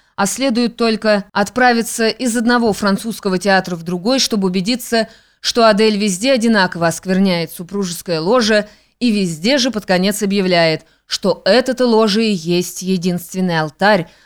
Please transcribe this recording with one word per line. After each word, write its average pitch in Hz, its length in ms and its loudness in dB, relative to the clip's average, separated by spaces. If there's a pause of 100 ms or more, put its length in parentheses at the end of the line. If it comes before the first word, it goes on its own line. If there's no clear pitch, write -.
(160)
а 196 120 0
следует 240 500 -2
только 214 540 0
отправиться 233 800 0
из 240 280 -2
одного 233 340 2
французского 196 680 -2
театра 185 360 0
в 170 60 -10
другой, 180 380 -2
чтобы 190 300 0
убедиться, 226 600 -2 (300)
что 233 280 2
Адель 214 300 4
везде 202 340 0
одинаково 208 540 2
оскверняет 175 640 0
супружеское 175 720 -6
ложе 214 480 2 (300)
и 240 100 0
везде 196 480 0
же 254 140 0
под 208 160 -8
конец 190 340 0
объявляет, 185 640 0 (220)
что - 380 -2
это-то 247 420 2
ложе 220 360 2
и 214 100 0
есть 175 500 -4
единственный 180 800 -2
алтарь, 180 500 0 (140)